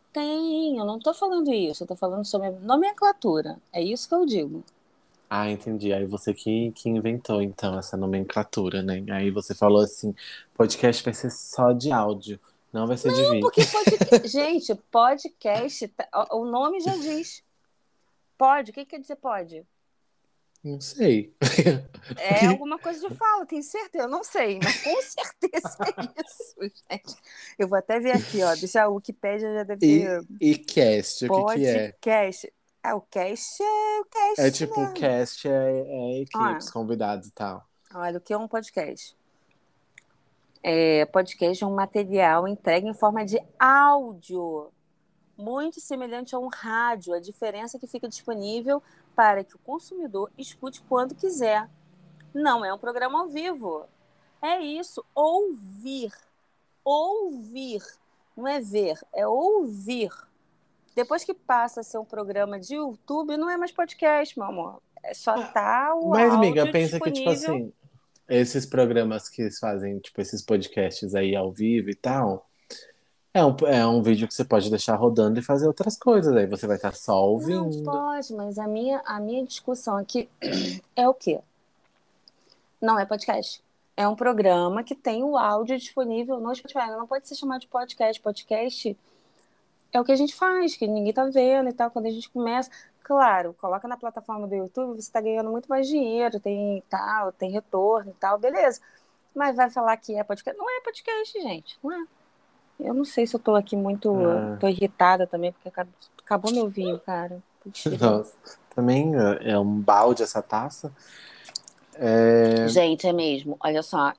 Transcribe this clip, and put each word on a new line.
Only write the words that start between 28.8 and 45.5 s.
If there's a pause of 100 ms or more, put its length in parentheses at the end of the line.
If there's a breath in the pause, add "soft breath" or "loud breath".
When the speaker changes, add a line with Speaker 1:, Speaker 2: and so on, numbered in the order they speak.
Speaker 1:
a
Wikipédia
já
deve
Speaker 2:
E,
Speaker 1:
ter (160)
Speaker 2:
e
cast,
o (180)
que
que
é?
Speaker 1:
Podcast. (300)
Ah,
o
cast
é
o
cast,
Speaker 2:
É
tipo,
Speaker 1:
né?
Speaker 2:
o
cast
é, (340)
é
equipe,
Speaker 1:
Olha.
Speaker 2:
os
convidados
e
tal. (300)
Speaker 1:
Olha,
o
que
é
um
podcast? (1500)
É,
podcast
é
um
material
entregue
em
forma
de (200)
áudio, (680)
muito